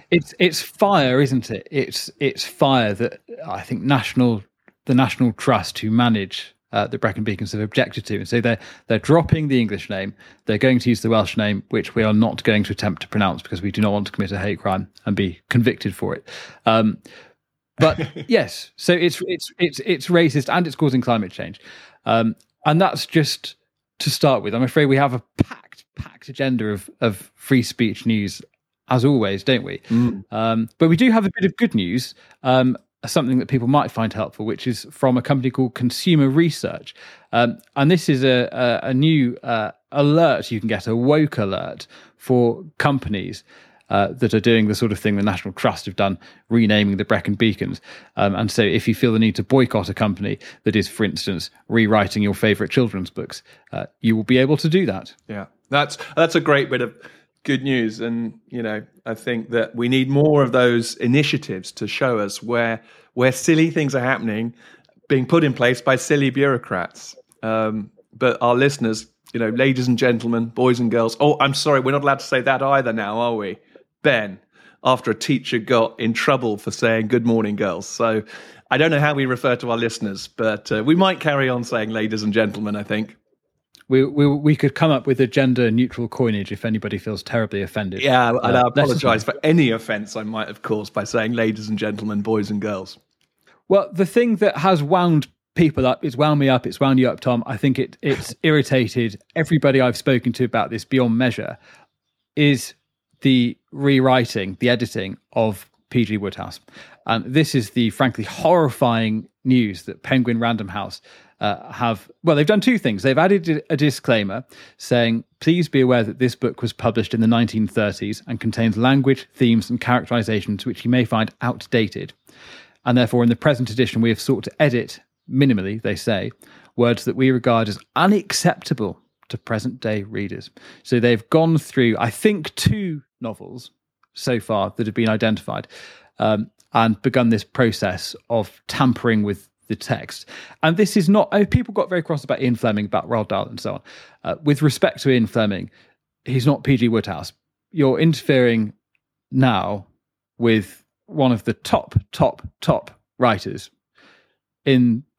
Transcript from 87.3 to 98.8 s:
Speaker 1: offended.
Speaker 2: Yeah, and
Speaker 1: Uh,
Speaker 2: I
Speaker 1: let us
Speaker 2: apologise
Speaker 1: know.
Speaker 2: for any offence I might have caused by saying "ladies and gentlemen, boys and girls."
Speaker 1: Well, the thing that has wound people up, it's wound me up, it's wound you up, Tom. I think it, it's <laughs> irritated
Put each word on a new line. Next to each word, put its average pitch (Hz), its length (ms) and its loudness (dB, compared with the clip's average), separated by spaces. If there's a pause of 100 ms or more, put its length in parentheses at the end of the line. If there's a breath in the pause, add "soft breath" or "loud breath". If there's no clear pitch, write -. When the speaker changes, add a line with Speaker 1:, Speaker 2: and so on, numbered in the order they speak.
Speaker 1:
offended. 95 400 -6
Speaker 2:
Yeah, 127 280 4
and 120 80 0
Speaker 1:
Uh, 120 40 -2
Speaker 2:
I 120 100 2
Speaker 1:
let 123 140 4
us 120 60 0
Speaker 2:
apologise 127 560 0
Speaker 1:
know. 123 60 -2
Speaker 2:
for - 100 -10
any 156 280 4
offence 110 440 -6
I 113 80 -8
might 110 240 -6
have 104 140 -16
caused 107 320 -4
by 104 100 -4
saying 113 300 -2
"ladies 110 360 -2
and 107 80 -2
gentlemen, 107 440 -4
boys 107 280 -2
and 104 120 -4
girls." 98 360 -8 (720 soft breath)
Speaker 1:
Well, 196 240 4
the 190 140 0
thing 233 320 2
that 202 200 2
has 175 240 4
wound 165 460 2 (280)
people 156 300 2
up, 123 180 0
it's 135 140 -6
wound 147 220 2
me 135 100 4
up, 127 160 2
it's - 140 -8
wound 135 200 4
you 127 100 4
up, - 100 -6
Tom. 120 260 -2
I 123 100 -8
think 131 240 0
it, - 220 -6
it's - 380 -4
<laughs> - 40 -4
irritated 127 800 2 (120)